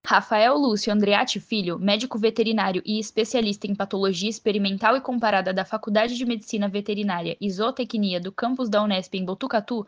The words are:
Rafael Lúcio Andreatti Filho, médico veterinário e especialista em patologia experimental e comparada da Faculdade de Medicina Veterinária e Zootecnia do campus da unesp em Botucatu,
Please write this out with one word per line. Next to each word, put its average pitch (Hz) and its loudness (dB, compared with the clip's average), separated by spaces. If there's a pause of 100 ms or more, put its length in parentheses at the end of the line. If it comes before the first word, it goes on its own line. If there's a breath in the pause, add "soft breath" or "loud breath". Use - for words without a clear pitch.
Rafael 214 4
Lúcio 233 2
Andreatti 208 2
Filho, 175 -2
médico 214 0
veterinário 214 0
e 214 -2
especialista 214 -2
em 196 -2
patologia 196 -2
experimental 208 0
e 269 0
comparada 208 0
da 185 0
Faculdade 220 0
de 254 -4
Medicina 214 -2
Veterinária 202 -4
e 202 -2
Zootecnia 208 -2
do 185 -8
campus 254 -2
da 208 2
unesp 196 -2
em 185 -2
Botucatu, 208 -2